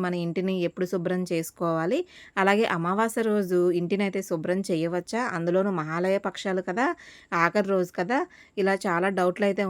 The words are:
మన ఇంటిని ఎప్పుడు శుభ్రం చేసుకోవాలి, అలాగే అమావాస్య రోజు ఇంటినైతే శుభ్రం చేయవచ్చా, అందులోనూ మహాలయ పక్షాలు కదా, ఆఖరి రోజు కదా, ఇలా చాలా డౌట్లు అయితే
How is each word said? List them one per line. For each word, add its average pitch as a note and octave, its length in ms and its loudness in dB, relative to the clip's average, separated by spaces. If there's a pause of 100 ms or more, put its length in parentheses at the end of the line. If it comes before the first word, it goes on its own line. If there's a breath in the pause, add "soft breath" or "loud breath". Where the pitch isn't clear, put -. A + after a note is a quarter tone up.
మన F3+ 100 -2 (120)
ఇంటిని F#3 280 -2 (140)
ఎప్పుడు F#3 240 -4
శుభ్రం F3+ 400 0
చేసుకోవాలి, E3 680 -2 (440 loud breath)
అలాగే G3+ 220 4 (120)
అమావాస్య G3+ 560 0
రోజు F#3 260 2 (220)
ఇంటినైతే F#3+ 500 -2
శుభ్రం F3 400 -2
చేయవచ్చా, F3 520 -2 (160)
అందులోనూ F#3 420 2
మహాలయ F3 380 0 (100)
పక్షాలు F#3 420 -4
కదా, A#3 160 0 (560 loud breath)
ఆఖరి G3 320 2
రోజు F3+ 260 2
కదా, A#3 200 0 (420 loud breath)
ఇలా G3 140 2 (100)
చాలా F3+ 320 2
డౌట్లు F3+ 320 2
అయితే G3 200 0